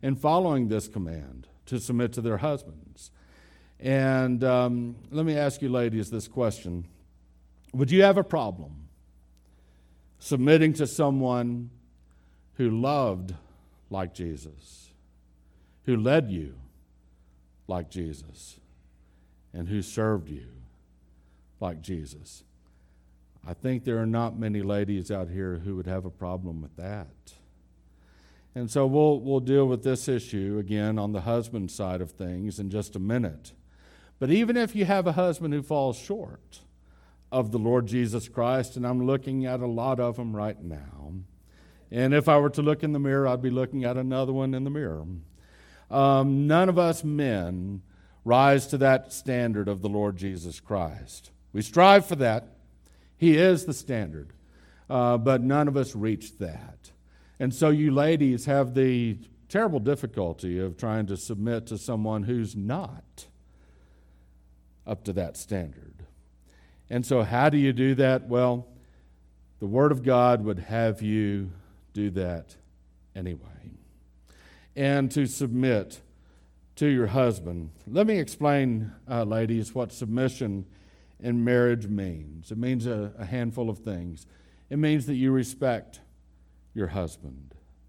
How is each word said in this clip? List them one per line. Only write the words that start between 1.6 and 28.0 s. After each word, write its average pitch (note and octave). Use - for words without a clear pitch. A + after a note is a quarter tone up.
to B2+
submit A#2+
to A#2+
their A2
husbands. G2+
And, C3
um, A#2+
let D#3
me D#3
ask C#3+
you C3+
ladies A2+
this A2
question. F2+
Would C3
you F#3
have G3
a G3
problem E2+
submitting D#3
to D3+
someone B2
who B2
loved A2
like F#2+
Jesus, D#2
who B2
led B2
you D2+
like F2
Jesus, D#2
and E2+
who G2+
served G#2
you C2+
like E2+
Jesus? D#2
I F2+
think B2+
there A#2
are A2+
not A#2
many G#2+
ladies G2+
out F#2+
here F2+
who F#2+
would F2+
have F#2
a F2+
problem F2+
with D2+
that. F#2